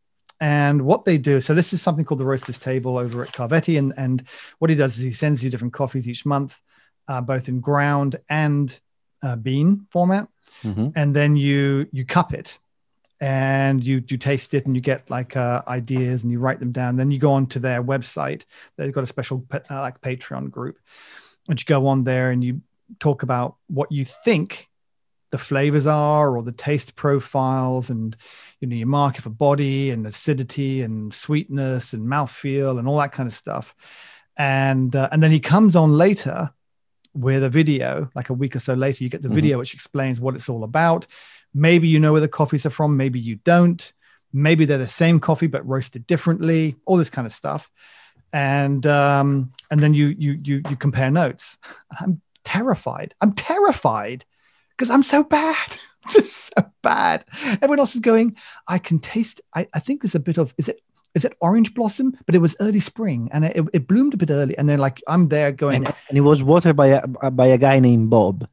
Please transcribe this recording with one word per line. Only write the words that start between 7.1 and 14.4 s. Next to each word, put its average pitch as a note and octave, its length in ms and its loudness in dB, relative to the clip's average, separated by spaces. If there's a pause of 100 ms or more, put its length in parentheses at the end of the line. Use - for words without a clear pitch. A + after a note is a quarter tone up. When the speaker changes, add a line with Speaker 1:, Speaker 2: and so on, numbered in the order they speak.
Speaker 1:
both B2+ 280 -4
in B2+ 120 -4
ground C#3+ 560 0 (120)
and, D3 500 -2 (420)
uh, B2+ 140 -6
bean C#3+ 560 0
format. F#3+ 380 0 (340)
Speaker 2:
Mm-hmm. A2 320 -4
Speaker 1:
And C#3+ 220 0
then D3 180 4
you, C#3 560 0
you C3 160 -8
cup - 260 0
it - 240 -12 (640)
and C3+ 640 0
you, C3 240 -2
you C3+ 100 -6
taste C#3 380 -4